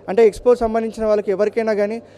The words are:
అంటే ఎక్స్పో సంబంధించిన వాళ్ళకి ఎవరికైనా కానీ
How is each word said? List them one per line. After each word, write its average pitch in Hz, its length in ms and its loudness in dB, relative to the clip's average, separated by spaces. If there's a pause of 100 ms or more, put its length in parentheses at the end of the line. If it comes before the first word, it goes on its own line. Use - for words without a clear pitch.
అంటే 214 180 4
ఎక్స్పో 240 280 2
సంబంధించిన 226 520 -4
వాళ్ళకి 214 240 0
ఎవరికైనా 208 420 0
కానీ 208 300 -2 (160)